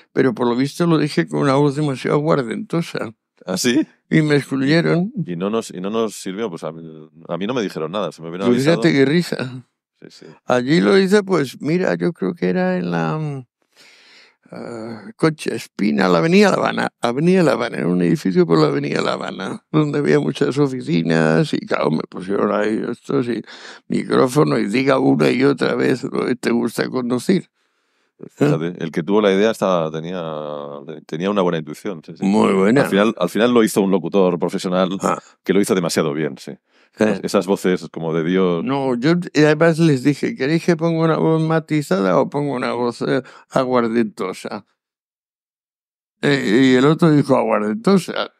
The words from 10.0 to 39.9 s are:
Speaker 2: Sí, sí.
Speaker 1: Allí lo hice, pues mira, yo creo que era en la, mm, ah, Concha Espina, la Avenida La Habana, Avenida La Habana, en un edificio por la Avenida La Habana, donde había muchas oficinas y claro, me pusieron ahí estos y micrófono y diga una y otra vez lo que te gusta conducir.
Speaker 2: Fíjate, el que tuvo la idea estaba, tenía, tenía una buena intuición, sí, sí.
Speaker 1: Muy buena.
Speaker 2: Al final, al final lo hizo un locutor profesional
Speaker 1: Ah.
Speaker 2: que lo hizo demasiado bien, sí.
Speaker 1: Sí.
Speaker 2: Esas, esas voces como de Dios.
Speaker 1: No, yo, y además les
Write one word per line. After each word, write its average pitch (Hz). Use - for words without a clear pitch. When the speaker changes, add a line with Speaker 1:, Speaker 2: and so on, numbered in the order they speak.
Speaker 2:
Sí, -
sí. -
Speaker 1:
Allí 127
lo 196
hice, 196
pues 165
mira, 180
yo 175
creo 185
que 180
era 185
en 175
la, 160
mm, 143
ah, 117
Concha 156
Espina, 196
la 170
Avenida 180
La -
Habana, 117
Avenida 165
La 139
Habana, 117
en 135
un 180
edificio 175
por 165
la 151
Avenida 143
La 123
Habana, -
donde 147
había 147
muchas 143
oficinas 156
y -
claro, -
me 80
pusieron 101
ahí 107
estos 131
y 113
micrófono 131
y 107
diga 131
una 139
y 127
otra 127
vez 127
lo -
que 123
te -
gusta 117
conducir. 127
Speaker 2:
Fíjate, 87
el 80
que 90
tuvo 98
la 101
idea 104
estaba, 90
tenía, 82
tenía 87
una 101
buena 87
intuición, 78
sí, 85
sí. 98
Speaker 1:
Muy 104
buena. 104
Speaker 2:
Al 110
final, 101
al 90
final 120
lo 117
hizo 107
un 98
locutor 90
profesional 90
Speaker 1:
Ah. 92
Speaker 2:
que 95
lo 95
hizo 110
demasiado 82
bien, 73
sí. -
Speaker 1:
Sí. -
Speaker 2:
Esas, 101
esas 95
voces 90
como 80
de 82
Dios. 87
Speaker 1:
No, 135
yo, 127
y 147
además 156
les 143